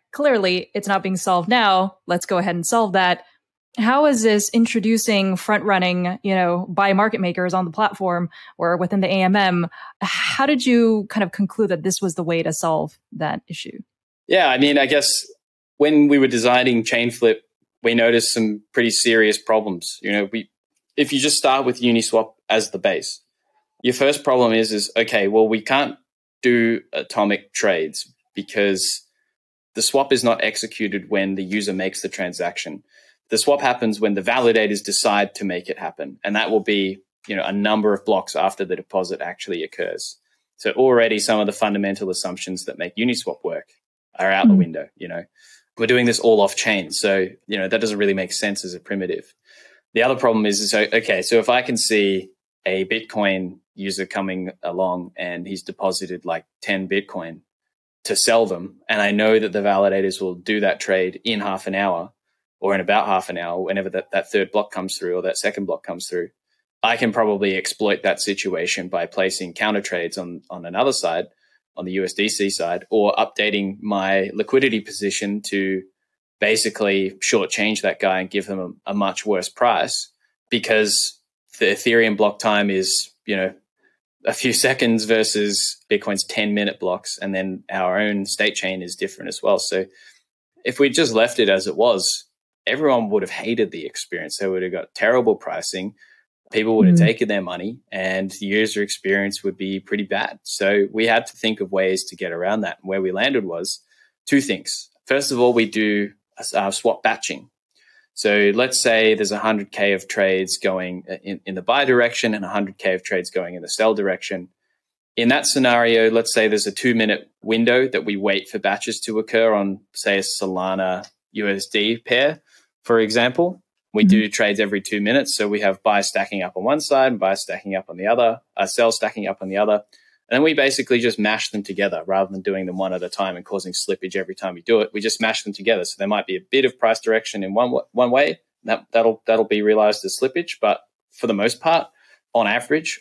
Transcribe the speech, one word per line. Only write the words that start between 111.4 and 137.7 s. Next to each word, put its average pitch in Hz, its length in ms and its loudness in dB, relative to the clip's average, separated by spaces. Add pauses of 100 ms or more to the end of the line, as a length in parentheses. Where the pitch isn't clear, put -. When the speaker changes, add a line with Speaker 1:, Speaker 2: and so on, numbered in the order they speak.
Speaker 2:
in 95 80 -8
the 90 80 -8
buy 135 220 2
direction 120 500 2
and 104 100 -6
a 101 40 -8
hundred 101 300 -4
K 95 160 0
of 92 80 -4
trades 92 280 -4
going 90 240 -6
in 85 80 -12
the 85 60 -14
sell 110 260 2
direction. 95 540 -4 (680)
In 117 120 2
that 139 180 2
scenario, 117 640 4
let's 113 220 2
say 110 140 4
there's 104 200 2
a 101 60 -4
two-minute 113 580 0 (120)
window 120 460 2
that 92 160 -2
we 104 120 -4
wait 98 320 -2
for 107 100 -6
batches 101 420 -4
to 110 180 -4
occur 113 360 2
on, 98 260 0 (120)
say, 101 260 -2
a 95 40 0
Solana 92 880 -4 (240)
U 104 160 -4
S 98 180 -4
D 110 320 -2
pair, 139 440 0 (400)
for 113 180 4
example. 123 640 0 (300)
We 214 120 4
Speaker 1:
Mm-hmm. 196 40 10
Speaker 2:
do 208 200 6
trades 104 320 0
every 101 200 0
two 104 200 -4
minutes. 131 360 0
So 104 120 0
we 104 120 0
have 95 220 0
buy 104 200 2
stacking 98 400 -4
up 90 140 -8
on 92 60 -6
one 139 180 0
side 131 280 2
and 120 100 -2
buy 95 160 2
stacking 98 400 -8
up 95 140 -6
on 85 80 -16
the 92 100 -6
other, 117 340 2 (160)
uh, 98 100 0
sell 113 260 2
stacking 107 340 -4
up 98 140 -6
on 95 80 -10
the 95 80 -4
other. 104 260 2 (460)
And 117 80 0
then 139 80 4
we 160 100 4
basically 135 460 2
just 117 180 0
mash 107 320 0
them 104 140 -6
together 90 420 -2
rather 95 240 0
than 98 100 -10
doing 95 260 -4
them 92 100 -8
one 95 160 -2
at 90 100 -6
a 90 60 -6
time 95 260 -4
and 87 100 -16
causing 92 280 -8
slippage 92 420 -6
every 95 220 -6
time 92 180 -8
we 85 80 -18
do 113 180 4
it. 107 120 -2
We 104 80 -8
just 107 200 -2
mash 110 220 -2
them 104 100 -8
together. 101 320 0
So - 140 -10
there 98 80 -4
might 101 220 -2
be 92 80 -4
a 92 160 -10
bit 135 120 4
of 123 140 -2
price 110 220 2
direction 110 420 -2
in 95 100 -4
one, 123 220 2 (160)